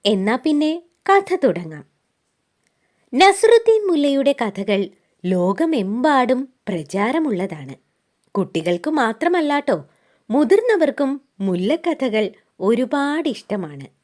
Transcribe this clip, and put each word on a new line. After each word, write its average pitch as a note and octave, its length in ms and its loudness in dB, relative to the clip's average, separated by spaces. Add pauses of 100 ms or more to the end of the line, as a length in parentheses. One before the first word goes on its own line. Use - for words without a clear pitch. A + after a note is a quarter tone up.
എന്നാ G#3 300 0
പിന്നെ D#4 480 -2 (260)
കഥ G4 340 2
തുടങ്ങാം. E3 420 -4 (1300)
നസ്രുദ്ദീൻ A4 720 6
മുല്ലയുടെ C#4+ 540 2
കഥകൾ G3 460 -2 (380)
ലോകമെമ്പാടും B3 1200 0 (180)
പ്രചാരമുള്ളതാണ്. F#3+ 1080 -4 (560)
കുട്ടികൾക്കു F3+ 580 -2
മാത്രമല്ലാട്ടോ, C#4+ 960 0 (440)
മുതിർന്നവർക്കും D4 920 2 (180)
മുല്ലക്കഥകൾ G#3+ 880 -2 (300)
ഒരുപാടിഷ്ടമാണ്. A#3 1300 -4 (160)